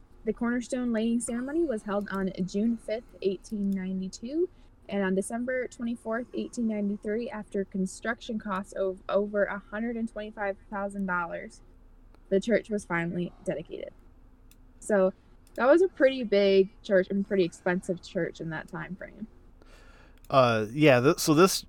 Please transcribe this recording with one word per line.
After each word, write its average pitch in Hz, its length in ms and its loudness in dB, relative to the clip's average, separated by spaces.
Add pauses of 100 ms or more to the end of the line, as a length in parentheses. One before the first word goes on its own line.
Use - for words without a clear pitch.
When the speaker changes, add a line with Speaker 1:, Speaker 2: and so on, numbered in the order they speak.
(260)
Speaker 1:
the 220 80 -2
cornerstone 240 600 -2
laying 226 260 0
ceremony 262 440 -4
was 240 200 -2
held 202 280 -2
on 190 200 -2 (140)
June 226 400 0
fifth, 220 180 -4 (180)
eighteen 196 500 -4
ninety-two, 190 760 -4 (400)
and 202 160 -2
on 190 120 0
December 247 520 -4
twenty-fourth, 233 680 -6
eighteen 220 340 -4
ninety-three, 208 640 -4
after 208 360 -6
construction 214 760 -6
costs 196 340 -6
of 190 260 -4 (100)
over 208 360 2
a 202 160 -6 (100)
hundred 233 260 -6
and 226 120 -4
twenty-five 208 460 -6 (160)
thousand 202 360 -6
dollars, 175 540 -6 (680)
the 190 100 4
church 214 300 0
was 113 160 -4
finally 175 480 -4 (100)
dedicated. - 460 -8 (880)
So 190 320 2 (440)
that 233 120 2
was 330 140 8
a 381 80 4
pretty 262 340 2
big 196 460 6 (140)
church 190 260 4
and 196 180 -2
pretty 196 160 2
expensive 175 580 -2
church - 380 -6
in 165 120 -8
that - 180 -10
time 165 260 -10
frame. - 320 -16 (1000)
Speaker 2:
Uh, 120 420 4
yeah, 143 300 8
th-, 156 180 4
so 160 140 4
this, 175 360 6